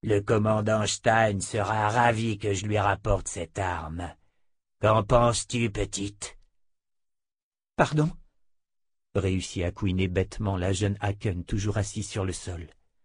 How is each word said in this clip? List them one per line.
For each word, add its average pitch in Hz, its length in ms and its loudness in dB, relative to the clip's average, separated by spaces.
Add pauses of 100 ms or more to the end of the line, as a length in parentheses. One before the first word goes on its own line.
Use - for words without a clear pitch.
« - 0 -
Le 104 180 2
commandant 107 640 2
Stein 110 540 2
sera 104 480 0
ravi 113 480 2
que 101 160 -2
je 98 140 -2
lui 104 120 0
rapporte 98 500 0
cette - 300 -8
arme. 85 560 -6 (680)
Qu'en 110 200 4
penses-tu, 117 680 2
petite ? » « 101 680 -6 (1400)
Pardon ? » 151 340 2 (1040)
réussit 95 480 -2
à 87 80 -2
couiner 92 380 0
bêtement 95 500 -2
la 92 160 0
jeune 101 260 0
Haken, 98 440 -4
toujours 104 340 -2
assise 101 280 -4
sur 98 200 -4
le 90 80 -4
sol. « 82 340 -10 (360)